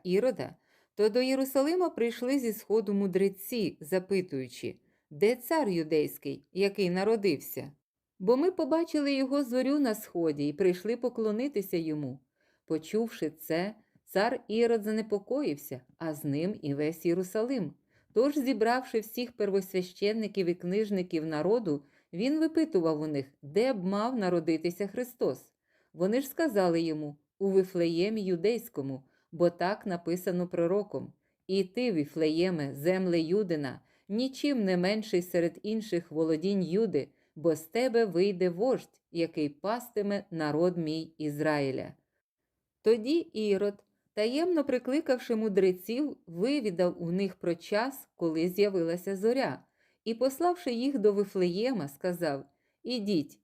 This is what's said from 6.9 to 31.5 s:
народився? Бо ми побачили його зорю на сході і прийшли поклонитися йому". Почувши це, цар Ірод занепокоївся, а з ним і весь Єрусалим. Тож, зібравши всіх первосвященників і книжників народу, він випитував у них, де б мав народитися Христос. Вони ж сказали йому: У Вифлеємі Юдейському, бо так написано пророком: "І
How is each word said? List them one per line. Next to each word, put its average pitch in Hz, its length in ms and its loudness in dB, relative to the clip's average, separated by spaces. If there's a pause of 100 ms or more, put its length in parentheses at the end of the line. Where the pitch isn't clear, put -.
народився? 185 840 0 (460)
Бо 214 180 4
ми 320 140 2
побачили 302 640 0
його 269 300 0
зорю 254 340 0
на 254 160 2
сході 156 540 -2
і 151 40 -2
прийшли 190 440 0
поклонитися 226 800 -2
йому". 151 420 -4 (460)
Почувши 165 680 -2
це, 175 440 -4 (300)
цар 226 440 0
Ірод 226 340 2
занепокоївся, 214 1000 -4 (180)
а 160 160 -4
з 143 100 -10
ним 156 380 -2
і 143 120 -2
весь 151 320 -2
Єрусалим. 185 680 -2 (400)
Тож, 285 260 4
зібравши 240 640 0
всіх 240 320 -6
первосвященників 196 1120 0
і 175 80 2
книжників 180 720 -2
народу, 160 560 0 (300)
він 262 280 0
випитував 196 600 2
у 156 60 -4
них, 143 200 -2 (160)
де 202 300 0
б 190 120 -4
мав 208 340 -2
народитися 175 680 0
Христос. 202 680 -4 (400)
Вони 196 280 0
ж 277 80 -8
сказали 196 520 2
йому: 151 360 -4 (220)
У 196 120 0
Вифлеємі 185 720 2
Юдейському, 175 800 -2 (300)
бо 170 180 4
так 175 360 -2
написано 180 640 -2
пророком: 170 640 -2 (340)
"І 190 180 0